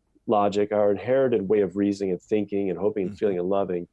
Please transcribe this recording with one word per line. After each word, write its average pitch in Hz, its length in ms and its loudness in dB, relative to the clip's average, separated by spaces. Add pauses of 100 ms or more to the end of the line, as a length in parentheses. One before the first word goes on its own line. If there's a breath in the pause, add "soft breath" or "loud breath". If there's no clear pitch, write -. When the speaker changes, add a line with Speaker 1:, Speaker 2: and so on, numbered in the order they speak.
(260)
Speaker 1:
logic, 104 460 2
our 104 180 4
inherited 110 580 0
way 107 120 4
of 92 160 0
reasoning 101 340 0
and 90 100 -4
thinking 101 500 -2
and 85 80 -4
hoping 104 260 -2
and 92 80 -4
Speaker 2:
Mm-hmm. 92 60 -16
Speaker 1:
feeling 101 200 0
and 87 100 -2
loving 95 440 -2